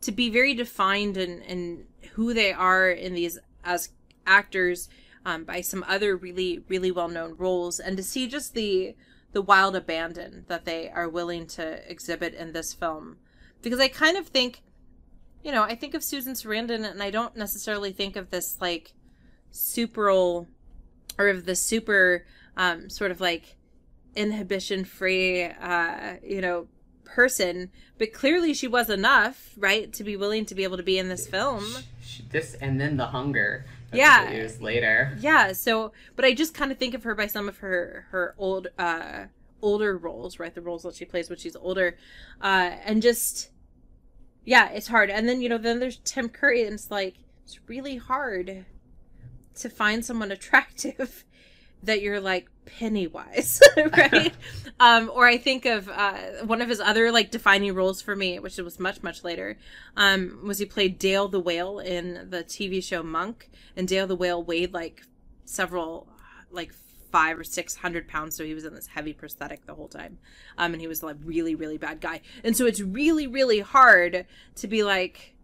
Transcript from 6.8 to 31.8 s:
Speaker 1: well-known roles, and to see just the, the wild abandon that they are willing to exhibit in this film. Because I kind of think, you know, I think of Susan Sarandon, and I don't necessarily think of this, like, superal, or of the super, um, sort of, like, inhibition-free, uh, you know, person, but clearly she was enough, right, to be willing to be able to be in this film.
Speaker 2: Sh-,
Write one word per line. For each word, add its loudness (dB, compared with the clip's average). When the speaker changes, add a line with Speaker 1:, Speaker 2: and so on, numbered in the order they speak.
Speaker 1:
well-known -6
roles, -2
and -6
to -6
see -4
just -10
the, -2
the -2
wild 6
abandon -6
that -6
they -8
are -6
willing -6
to -10
exhibit -8
in -12
this -8
film. -8
Because -4
I 6
kind 2
of -6
think, -2
you -8
know, 2
I -2
think -12
of -4
Susan -8
Sarandon, -6
and -10
I -4
don't -4
necessarily -6
think -6
of -10
this, -8
like, -6
superal, 0
or 4
of -2
the -2
super, 2
um, 0
sort -2
of, -6
like, -2
inhibition-free, -2
uh, -4
you -6
know, -2
person, 0
but -2
clearly 2
she -4
was 0
enough, 2
right, 0
to -10
be -6
willing -2
to -14
be -4
able -4
to -8
be 2
in -2
this -8
film. -2
Speaker 2:
Sh-, -10